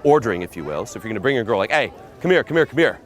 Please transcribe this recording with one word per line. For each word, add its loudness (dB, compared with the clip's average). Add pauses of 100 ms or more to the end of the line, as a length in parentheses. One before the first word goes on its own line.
ordering, 2
if -10
you -10
will. -6
So -14
if -14
you're -12
gonna -6
bring 0
a -2
girl, 0
like, 0
Hey, -2 (300)
come -2
here, 4
come -2
here, 4
come -8
here. 2